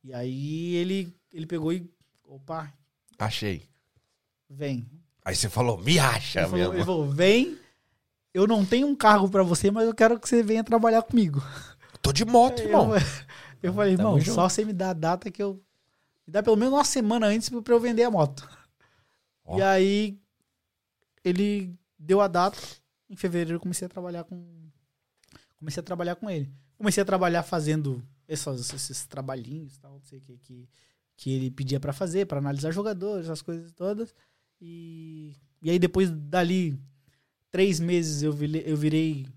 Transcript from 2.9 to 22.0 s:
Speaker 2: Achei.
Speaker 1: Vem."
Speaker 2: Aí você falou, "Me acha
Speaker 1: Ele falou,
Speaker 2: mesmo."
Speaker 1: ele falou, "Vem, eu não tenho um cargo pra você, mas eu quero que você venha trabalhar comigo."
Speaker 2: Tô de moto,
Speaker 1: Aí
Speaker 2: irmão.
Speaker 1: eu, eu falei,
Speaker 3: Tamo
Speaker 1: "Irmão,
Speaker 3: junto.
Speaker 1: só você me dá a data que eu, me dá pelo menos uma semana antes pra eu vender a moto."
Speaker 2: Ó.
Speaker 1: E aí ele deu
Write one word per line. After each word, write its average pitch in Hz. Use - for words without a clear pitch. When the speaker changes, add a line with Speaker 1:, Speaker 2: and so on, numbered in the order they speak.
Speaker 2:
Achei. 104
Speaker 1:
Vem." 135
Speaker 2:
Aí 92
você 113
falou, 117
"Me 131
acha 131
Speaker 1:
Ele 180
falou, 180
Speaker 2:
mesmo." 180
Speaker 1:
ele 170
falou, 160
"Vem, 226
eu 190
não 214
tenho 247
um 277
cargo 214
pra 190
você, 175
mas 220
eu 226
quero 226
que -
você 233
venha 220
trabalhar 226
comigo." 165
Speaker 2:
Tô 143
de 143
moto, 240
Speaker 1:
Aí -
Speaker 2:
irmão. 220
Speaker 1:
eu, 180
eu 180
falei, 196
Speaker 3:
Tamo 202
Speaker 1:
"Irmão, 160
Speaker 3:
junto. 175
Speaker 1:
só 180
você 214
me 214
dá 190
a 185
data 170
que 202
eu, 196
me 160
dá 202
pelo 220
menos 247
uma 285
semana 226
antes 214
pra 240
eu 233
vender 233
a 240
moto." 160
Speaker 2:
Ó. 185
Speaker 1:
E -
aí 196
ele 185
deu 175